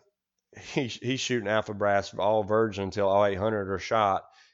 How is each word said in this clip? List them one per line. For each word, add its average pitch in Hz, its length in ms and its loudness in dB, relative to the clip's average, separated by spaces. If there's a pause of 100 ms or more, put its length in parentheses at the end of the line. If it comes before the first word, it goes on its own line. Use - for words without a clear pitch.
(720)
he, 135 160 -2
he's 123 320 -6
shooting 120 280 -2
alpha 107 240 0
brass 101 360 0
for - 120 -8
all 107 220 2
virgin 104 420 0
until 98 240 0
all 101 160 4
eight 98 140 0
hundred 101 340 -2
are 95 60 -2
shot, 98 460 0 (300)